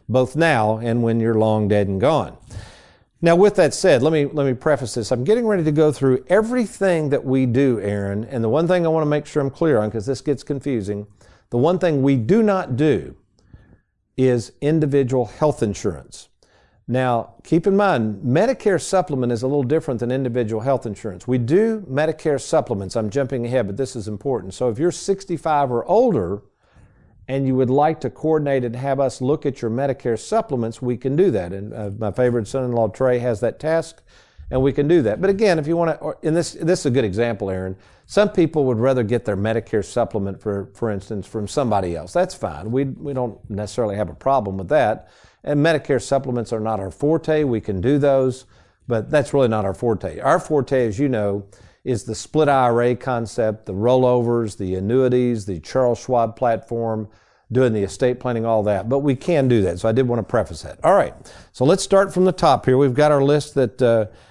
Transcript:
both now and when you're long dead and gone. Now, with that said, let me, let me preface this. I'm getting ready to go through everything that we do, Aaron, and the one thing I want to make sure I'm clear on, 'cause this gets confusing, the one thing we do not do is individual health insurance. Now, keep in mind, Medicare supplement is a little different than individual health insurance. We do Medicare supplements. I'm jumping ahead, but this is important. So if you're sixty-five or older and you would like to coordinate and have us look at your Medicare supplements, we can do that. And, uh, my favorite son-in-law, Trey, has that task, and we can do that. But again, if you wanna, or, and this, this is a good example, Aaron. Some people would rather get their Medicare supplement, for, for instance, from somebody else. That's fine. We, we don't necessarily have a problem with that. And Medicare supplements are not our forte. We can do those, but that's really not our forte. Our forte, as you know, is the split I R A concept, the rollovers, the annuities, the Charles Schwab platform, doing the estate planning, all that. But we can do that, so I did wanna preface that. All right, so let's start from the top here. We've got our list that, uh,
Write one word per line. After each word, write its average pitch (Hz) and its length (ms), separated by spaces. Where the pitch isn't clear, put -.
both 127 260
now 123 440
and 117 260
when 113 160
you're 113 160
long 107 320
dead 104 180
and 95 140
gone. 120 360
Now, 165 140
with 202 180
that 156 180
said, 143 300
let 156 100
me, 151 120
let 143 200
me 131 100
preface 131 400
this. 117 180
I'm 120 100
getting 226 240
ready 202 160
to 151 80
go 151 220
through 131 360
everything 196 840
that 139 140
we 131 220
do, 123 320
Aaron, 101 460
and 120 180
the 113 60
one 156 180
thing 175 180
I 165 40
want 160 160
to 147 40
make 147 160
sure - 160
I'm 139 100
clear 147 280
on, 107 100
'cause 104 180
this 135 140
gets 143 220
confusing, 104 640
the 120 80
one 165 200
thing 156 240
we 139 140
do 151 260
not 190 340
do 120 380
is 123 340
individual 139 640
health - 360
insurance. 92 680
Now, 123 460
keep 165 240
in 196 80
mind, 120 500
Medicare 185 540
supplement 135 500
is 117 140
a - 20
little 143 160
different 131 380
than 120 100
individual 120 520
health 127 240
insurance. 104 420
We 127 100
do 208 500
Medicare 151 520
supplements. 107 560
I'm 110 140
jumping 123 360
ahead, 117 220
but 98 80
this 131 180
is 107 140
important. 104 460
So 127 160
if 104 100
you're 175 100
sixty-five 156 800
or 117 140
older 160 580
and 135 180
you 131 80
would 127 160
like 151 300
to 120 100
coordinate 143 540
and 120 100
have 135 240
us 135 220
look 147 260
at 131 160
your 113 80
Medicare 127 480
supplements, 131 640
we 123 140
can 135 180
do 180 160
that. 92 220
And, 101 200
uh, 107 240
my 107 140
favorite 120 380
son-in-law, 123 400
Trey, 127 320
has 117 180
that 117 220
task, 160 420
and 131 100
we 135 120
can 147 160
do 170 140
that. 110 180
But 196 100
again, 196 260
if 147 120
you 170 80
wanna, 170 240
or, 151 240
and 160 120
this, - 180
this - 260
is - 60
a 135 40
good 123 140
example, 104 440
Aaron. 95 280
Some 208 240
people 160 340
would 120 160
rather 127 240
get 110 220
their 101 100
Medicare 107 480
supplement, 98 580
for, 101 320
for 117 160
instance, 101 340
from 104 220
somebody 101 480
else. 80 180
That's 180 220
fine. 92 380
We, 135 140
we 143 260
don't 123 260
necessarily 104 460
have 101 160
a 76 40
problem 107 440
with 90 120
that. 127 380
And 147 200
Medicare 147 380
supplements 127 500
are 110 60
not 110 220
our 95 100
forte. 156 540
We 120 160
can 95 200
do 139 180
those, 135 460
but 110 200
that's - 240
really 139 140
not 107 180
our 95 100
forte. 95 440
Our 160 220
forte, 131 480
as 101 100
you 139 100
know, 104 360
is 120 220
the 110 100
split 151 340
I 135 160
R 120 180
A 123 120
concept, 117 720
the 101 80
rollovers, 117 840
the 92 160
annuities, 123 720
the 90 140
Charles 123 380
Schwab 117 380
platform, 113 720
doing 120 220
the 107 100
estate 123 380
planning, 117 240
all 113 180
that. 101 240
But 135 120
we 139 180
can 143 320
do 117 140
that, 90 180
so 113 80
I 113 40
did 127 140
wanna 117 160
preface 92 380
that. - 240
All 175 100
right, 147 200
so - 120
let's 185 180
start 190 300
from 185 140
the 180 60
top 139 340
here. 127 100
We've 135 180
got 147 160
our 143 120
list 147 320
that, 131 260
uh, 117 260